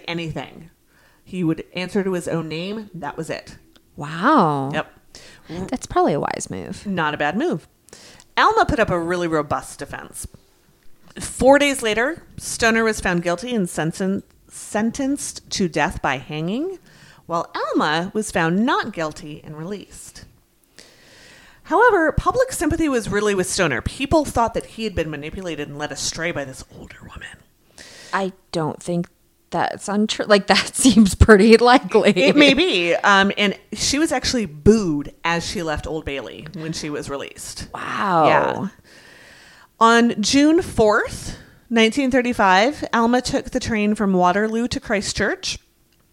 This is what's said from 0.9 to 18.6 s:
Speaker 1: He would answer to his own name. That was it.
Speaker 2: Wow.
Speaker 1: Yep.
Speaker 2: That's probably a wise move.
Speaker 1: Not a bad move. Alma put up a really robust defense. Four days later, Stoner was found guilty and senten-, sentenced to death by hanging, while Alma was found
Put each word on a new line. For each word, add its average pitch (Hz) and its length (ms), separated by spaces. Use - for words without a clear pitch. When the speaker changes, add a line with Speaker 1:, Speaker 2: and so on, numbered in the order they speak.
Speaker 1:
He 185 220
would 160 180
answer 180 300
to 190 80
his 175 160
own 160 220
name. 196 440
That 165 220
was 160 140
it. - 280
Speaker 2:
Wow. 156 760
Speaker 1:
Yep. 151 200
Speaker 2:
That's 185 380
probably 339 260
a 143 60
wise - 320
move. 92 340
Speaker 1:
Not 165 300
a - 20
bad 151 180
move. 254 320
Alma 381 260
put 294 160
up - 120
a 180 80
really 175 280
robust 143 520
defense. - 480
Four 262 380
days 277 240
later, 233 400
Stoner 226 460
was 220 180
found 175 220
guilty 175 320
and 202 100
senten-, 185 560
sentenced - 1000
to 196 180
death 156 360
by 139 160
hanging, 196 580
while 170 300
Alma 202 580
was 214 160
found 175 340